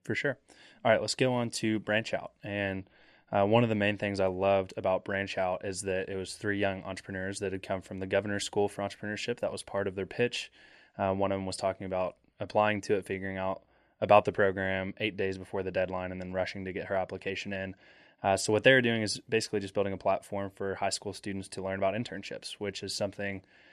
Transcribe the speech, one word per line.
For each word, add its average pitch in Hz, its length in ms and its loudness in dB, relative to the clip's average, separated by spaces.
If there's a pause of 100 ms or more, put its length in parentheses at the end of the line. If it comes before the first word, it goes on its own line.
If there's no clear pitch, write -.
For - 120 -2
sure. 139 240 -2 (440)
All 117 80 6
right, 104 80 6
let's - 140 -2
go 127 200 2
on 120 180 -2
to 110 280 0
Branch 107 360 0
Out. 87 160 -6 (120)
And, 98 460 -4 (420)
uh, 101 140 4
one 113 160 6
of 117 80 4
the 110 60 2
main 104 220 2
things 101 220 -2
I 95 60 4
loved 95 500 2
about 92 300 0
Branch 98 320 -2
Out 92 260 -2
is 95 200 -6
that 92 260 -2
it 98 60 -6
was 95 180 -6
three 101 240 -2
young 98 260 0
entrepreneurs 95 560 -6
that 95 140 -2
had 95 80 -6
come 95 200 -4
from 95 180 -10
the 95 80 -6
Governor's 101 360 0
School 101 240 0
for - 140 -6
Entrepreneurship. 104 580 -6
That 90 120 -2
was 98 100 -8
part 98 260 -2
of 92 60 -4
their 95 140 -4
pitch. - 440 -2 (460)
Uh, 95 160 2
one 98 180 2
of 98 60 0
them 95 80 -4
was 90 120 -6
talking 95 280 -2
about 92 320 -2 (220)
applying 104 420 2
to 104 140 2
it, 95 100 0
figuring 95 320 -4
out 95 240 -2 (400)
about 104 240 10
the 98 60 -2
program 95 680 0
eight 107 160 -2
days 95 220 -2
before 95 240 -6
the 92 100 -2
deadline, 92 400 -2
and 92 80 -8
then 92 140 -8
rushing 92 320 -4
to 92 80 -6
get 90 140 -6
her 101 80 -2
application 95 580 -4
in. 95 220 -6 (480)
Uh, 98 120 6
so - 160 0
what 104 120 4
they're 131 180 10
doing 117 200 2
is 104 180 -2 (100)
basically 110 300 0
just 98 140 -8
building 98 200 0
a 90 40 -6
platform 98 560 -2
for 98 220 -4
high 98 140 0
school 98 240 -6
students 98 340 -8
to 95 160 -10
learn 95 160 -4
about 98 140 2
internships, - 600 -8
which 101 300 -8
is 95 100 -8
something, 98 480 -4 (320)